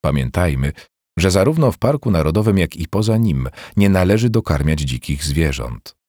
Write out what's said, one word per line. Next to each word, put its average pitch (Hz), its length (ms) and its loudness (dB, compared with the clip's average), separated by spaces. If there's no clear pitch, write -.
Pamiętajmy, 69 680 -2
że 92 120 2
zarówno 123 420 2
w - 60 -10
Parku 131 320 -2
Narodowym, 95 480 2
jak 85 180 -2
i 82 120 -6
poza 110 280 0
nim 73 320 0
nie 101 120 4
należy 98 420 4
dokarmiać 78 500 0
dzikich 69 440 -4
zwierząt. 65 720 -4